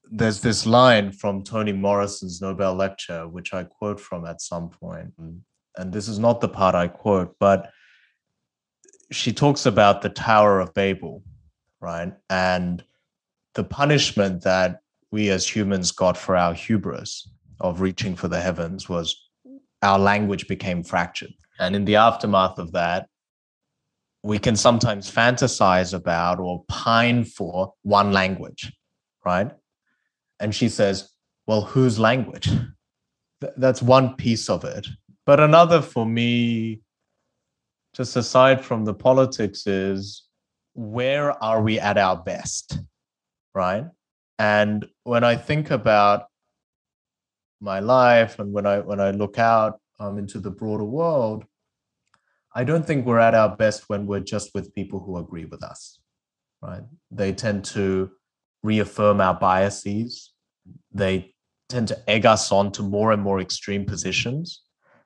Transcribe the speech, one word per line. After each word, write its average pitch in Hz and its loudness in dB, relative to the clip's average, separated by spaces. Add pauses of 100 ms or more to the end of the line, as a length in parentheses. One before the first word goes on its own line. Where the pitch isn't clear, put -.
(100)
There's 110 -2
this 113 -2
line 117 6
from 98 -6
Toni 107 -6
Morrison's 98 -4
Nobel 95 -4
lecture, 92 -8
which 87 -14
I 92 -8
quote 101 -10
from 85 -12
at 82 -14
some 85 -10
point. 85 -16
And 90 -16
this 104 -8
is 104 -6
not 117 2
the 107 -2
part 92 2
I 87 0
quote, 92 -2
but 98 2 (1400)
she - -4
talks 143 0
about 101 4
the 107 -4
Tower 104 4
of 90 -4
Babel, 98 -4 (580)
right? 87 -8 (160)
And 90 -2 (720)
the 110 -2
punishment 104 0
that 92 0 (320)
we 107 0
as 92 0
humans 98 -2
got 90 0
for - -2
our 87 2
hubris, - -6 (320)
of 90 -4
Reaching 95 -4
for 92 -6
the 85 -4
Heavens 87 -6
was 85 -6 (540)
our 101 4
language 196 0
became 92 -6
fractured. - -6 (260)
And 95 -2
in 101 0
the 104 4
aftermath 104 4
of 87 -10
that, 87 -2 (1160)
we 104 -2
can 110 0
sometimes 113 2
fantasize 107 2
about 87 -2
or 90 -8
pine 117 0
for 110 -6 (100)
one 101 2
language, 90 -4 (520)
right? 90 -2 (880)
And 107 -4
she 120 0
says, 98 -2 (360)
"Well, 107 0
whose 123 0
language?" 113 0 (920)
Th-, - -10
that's 127 2
one 127 4
piece 117 -2
of 90 -2
it. 101 -10 (360)
But 143 6
another 165 6
for 120 -4
me, 117 -2 (1120)
just - -6
aside 131 4
from 113 -4
the 107 -4
politics, 127 0
is 98 -4 (500)
where 127 -4 (100)
are 110 0
we 110 0
at 101 0
our 92 2
best, - -10 (720)
right? 98 -2 (520)
And 107 2 (180)
when 120 0
I 120 4
think 151 -4
about 104 4 (1300)
my 98 -4
life 120 4
and 101 -6
when 101 -2
I, 101 2
when 101 -6
I 98 2
look 104 -4
out, 113 2 (180)
um, 101 -10
into 101 -10
the 98 -8
broader 107 -6
world, 123 -2 (1120)
I 123 -2
don't 156 0
think 143 -2
we're 117 2
at 113 6
our 107 4
best - -2
when 101 -4
we're 98 -4
just 98 -10
with 95 -10
people 95 -10
who 90 -10
agree 85 -12
with 80 -18
us, - -20 (640)
right? 95 -14 (260)
They 98 -4
tend 101 -6 (100)
to 95 -2 (520)
reaffirm 104 2
our 92 4
biases. 101 -2 (580)
They 95 -4 (340)
tend 117 -4
to - -6
egg 110 2
us 110 4
on 98 2
to 104 -10
more 104 0
and 104 0
more 98 -2
extreme 101 -8
positions. 104 -6 (440)